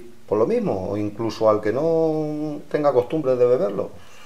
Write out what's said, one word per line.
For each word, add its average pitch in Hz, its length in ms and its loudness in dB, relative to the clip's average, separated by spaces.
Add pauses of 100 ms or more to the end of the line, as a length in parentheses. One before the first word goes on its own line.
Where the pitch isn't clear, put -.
(280)
por 104 100 0
lo 117 80 4
mismo, 147 460 0
o 101 60 -2
incluso 107 520 0
al 104 120 4
que 104 100 0
no 151 880 0 (100)
tenga 147 220 2
costumbre 127 460 2
de 123 80 6
beberlo, 123 460 0 (340)